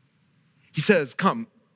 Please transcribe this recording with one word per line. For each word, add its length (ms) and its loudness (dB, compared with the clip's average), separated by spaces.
He 80 -4
says, 340 2
"Come, 320 -2